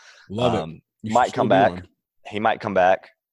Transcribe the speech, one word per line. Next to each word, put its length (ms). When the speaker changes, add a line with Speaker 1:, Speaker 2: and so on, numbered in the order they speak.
Speaker 1:
Love 260
it. 60
Speaker 2:
Um, 200
Speaker 1:
You 80
should 40
Speaker 2:
might 160
Speaker 1:
still 100
Speaker 2:
come 80
Speaker 1:
be 20
Speaker 2:
back. 220
Speaker 1:
one. 160
Speaker 2:
He 100
might 220
come 140
back. 340